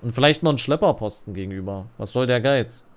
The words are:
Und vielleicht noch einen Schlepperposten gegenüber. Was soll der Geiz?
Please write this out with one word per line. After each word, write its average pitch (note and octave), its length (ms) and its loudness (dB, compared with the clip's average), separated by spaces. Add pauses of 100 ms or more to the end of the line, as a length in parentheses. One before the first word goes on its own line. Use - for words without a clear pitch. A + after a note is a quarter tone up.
Und A#2 100 -4
vielleicht D3 300 4
noch D#3 80 4
einen C#3 80 2
Schlepperposten C3+ 760 0
gegenüber. F#2+ 520 -8 (120)
Was A2 140 -8
soll B2+ 140 0
der B2 140 2
Geiz? C3 440 0 (120)